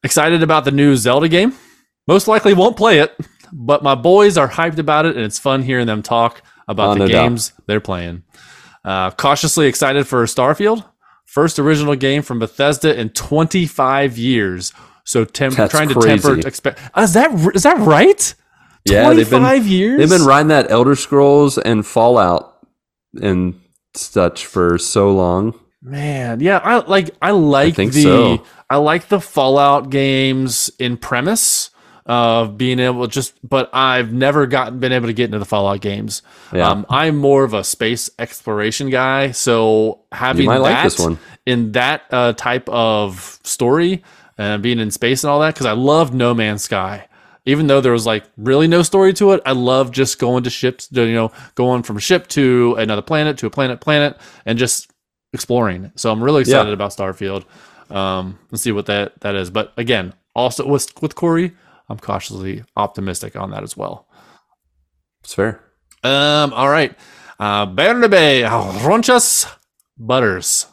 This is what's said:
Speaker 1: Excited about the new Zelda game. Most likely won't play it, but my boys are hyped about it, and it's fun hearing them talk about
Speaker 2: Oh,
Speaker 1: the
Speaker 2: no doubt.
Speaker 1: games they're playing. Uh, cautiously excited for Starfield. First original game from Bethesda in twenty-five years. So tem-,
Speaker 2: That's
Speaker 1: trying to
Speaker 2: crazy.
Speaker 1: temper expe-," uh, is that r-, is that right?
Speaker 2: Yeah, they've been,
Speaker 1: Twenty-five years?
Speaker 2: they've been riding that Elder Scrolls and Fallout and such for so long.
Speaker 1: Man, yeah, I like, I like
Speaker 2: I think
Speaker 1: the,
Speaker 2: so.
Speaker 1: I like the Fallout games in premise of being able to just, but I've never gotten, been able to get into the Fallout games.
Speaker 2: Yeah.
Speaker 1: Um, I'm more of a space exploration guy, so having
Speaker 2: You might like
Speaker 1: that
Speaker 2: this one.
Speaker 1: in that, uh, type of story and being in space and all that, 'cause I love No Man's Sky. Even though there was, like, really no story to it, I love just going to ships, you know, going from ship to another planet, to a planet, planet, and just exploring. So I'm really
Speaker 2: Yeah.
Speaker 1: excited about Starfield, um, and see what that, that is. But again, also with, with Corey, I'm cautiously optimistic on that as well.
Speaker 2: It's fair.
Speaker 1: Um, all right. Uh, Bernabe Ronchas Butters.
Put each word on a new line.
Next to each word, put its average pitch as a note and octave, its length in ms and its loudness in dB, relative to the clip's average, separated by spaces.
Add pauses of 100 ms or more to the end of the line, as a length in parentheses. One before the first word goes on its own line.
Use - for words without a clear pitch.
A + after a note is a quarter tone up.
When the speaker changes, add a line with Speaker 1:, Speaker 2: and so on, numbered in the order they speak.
Speaker 1:
Excited D#3+ 400 2
about D#3 220 2
the C#3 60 0
new C#3 260 4
Zelda B2+ 320 2
game. F#3+ 240 2 (540)
Most G3 220 2
likely G#3+ 260 4
won't G3 220 2
play G3 240 4
it, D#3 140 0 (380)
but C#3 300 -2
my C#3 120 2
boys F3+ 440 4
are C3+ 100 2
hyped E3 300 -4
about D#3 280 0
it, D#3+ 100 -2
and A#2 80 -4
it's G#2 140 -8
fun C3+ 240 -2
hearing B2 240 -2
them G#2+ 160 -4
talk A#2 400 -2 (260)
about G#2 220 0
Speaker 2:
Oh, - 40 2
Speaker 1:
the G2+ 60 0
Speaker 2:
no G2 80 2
doubt. F2+ 140 4
Speaker 1:
games A#2 300 -2 (140)
they're G#2 140 -2
playing. F2 420 -10 (600)
Uh, F#2+ 260 -4
cautiously D3 560 0
excited C#3 400 0
for B2 180 0
Starfield. G3 600 -2 (400)
First D#3 340 -2
original D3 380 0
game C3+ 260 -2
from B2 160 -8
Bethesda C#3+ 600 -2
in A2+ 120 -6
twenty-five C#3 1040 -2
years. G#2+ 560 -2 (320)
So A2+ 200 0
tem-, C3+ 280 -4
Speaker 2:
That's A2+ 200 0
Speaker 1:
trying D#3 160 0
to C3+ 60 0
Speaker 2:
crazy. A2 280 4
Speaker 1:
temper C3+ 260 2
expe-," - 280 -6 (200)
uh, F#3 60 2
is F#3+ 120 2
that C#4 180 4
r-, F3 200 2
is F#3+ 120 0
that D#4 140 6
right? G#3 560 4 (540)
Speaker 2:
Yeah, G2+ 240 6
they've - 160 4
been, B3+ 120 4
Speaker 1:
Twenty-five B3+ 260 4
years? G3+ 320 2
Speaker 2:
they've D#3 100 6 (100)
been D#3+ 80 4
riding D3 220 6
that D3 220 4
Elder B2 240 4
Scrolls C#3+ 640 4
and A2 260 0
Fallout A2+ 680 2 (680)
and F#2 340 -2 (400)
such - 520 -2
for F2 320 0
so G2+ 320 0
long. F#2+ 440 0 (280)
Speaker 1:
Man, C3+ 580 -8
yeah, F#3 220 0
I A3+ 160 0
like, F#3+ 320 -2 (100)
I F3+ 120 0
like D3+ 400 2
Speaker 2:
I D#3 40 -4
think A2 160 0
Speaker 1:
the, D3 100 2
Speaker 2:
so. G#2 420 4 (260)
Speaker 1:
I C3+ 60 2
like D3+ 320 0
the G3 120 0
Fallout C#3 680 2
games C3+ 880 -2
in B2 180 -4
premise - 720 -4 (380)
of A#2 480 0
being B2+ 220 -2
able B2+ 280 -2
to A2 60 -10
just, C3+ 220 -6 (140)
but C3 240 0
I've B2+ 400 0
never C#3 340 2
gotten, B2+ 320 -4
been B2+ 140 -2
able A#2+ 160 -2
to A2+ 40 -4
get A#2+ 120 -2
into G#2 160 -6
the G2 40 -6
Fallout G2 360 -2
games. G#2 420 -8 (300)
Speaker 2:
Yeah. E2+ 180 0
Speaker 1:
Um, G2+ 180 -4
I'm D3+ 280 0
more C#3 260 4
of A#2+ 120 -2
a G2+ 100 -4
space - 440 -4 (120)
exploration A2+ 680 -6
guy, C3 420 -2
so A2 720 0 (100)
having B2+ 320 -2
Speaker 2:
You A2 60 2
might B2+ 80 2
like C3 160 2
Speaker 1:
that C#3+ 100 0
Speaker 2:
this - 160 -2
one. E2 180 -2 (280)
Speaker 1:
in A#2+ 260 -2
that, B2+ 300 -2 (100)
uh, B2 220 0
type B2+ 340 -6
of G#2+ 760 -4
story E3+ 600 -2 (340)
and G#2 240 -6
being A#2+ 160 -2
in G#2+ 140 -6
space C3 320 -2
and D3 80 -2
all D3 80 2
that, D#3 160 -2
'cause C3 100 -6
I A2 60 -2
love C3+ 420 0
No A#2+ 200 0
Man's G#2+ 280 -4
Sky. G2 460 -8 (400)
Even D3 200 0
though C#3 120 4
there B2+ 120 2
was, A2+ 140 -2
like, A2 180 -4 (120)
really C3 300 0
no E3+ 160 2
story F#3+ 320 2
to G3+ 180 2
it, F#3 140 2
I C3+ 60 -2
love B2+ 400 0
just C3 260 -2
going B2 260 -2
to B2 60 -4
ships, - 400 -6
you A#2 240 0
know, A2+ 160 -2 (240)
going B2 300 0
from G#2 140 -10
ship - 300 0
to B2 480 2
another G#2+ 260 -4
planet, D3+ 360 -4
to A#2+ 80 -8
a G#2 40 -4
planet, B2+ 300 -4
planet, D3 360 -2 (280)
and A2+ 140 -4
just - 320 -4 (420)
exploring. G#2 600 -4
So - 160 -4
I'm A2 140 -4
really D3 180 2
Speaker 2:
Yeah. B2+ 140 4
Speaker 1:
excited G#2+ 160 2
about G2+ 180 -6
Starfield, F#2+ 540 -8 (460)
um, F#2 480 -6 (120)
and A2+ 80 -10
see A#2 140 -4
what G2+ 140 -6
that, G2+ 340 -6
that G2+ 160 -6
is. F2+ 140 -8
But G#2 260 -6
again, A2+ 360 -4 (220)
also B2 320 -4
with, C#3 220 -2 (120)
with D3+ 140 -8
Corey, E3+ 380 -2 (360)
I'm A2 120 -14
cautiously G2+ 640 -10 (120)
optimistic G2+ 600 -8
on G2+ 160 -12
that G2+ 100 -12
as - 140 -16
well. - 320 -12 (1120)
Speaker 2:
It's - 120 -20
fair. A2 260 -4 (420)
Speaker 1:
Um, C#3+ 500 0
all B2+ 160 0
right. D3 280 0 (420)
Uh, G#2 260 -2
Bernabe E3 800 2 (380)
Ronchas A3+ 640 2 (500)
Butters. A2+ 760 -2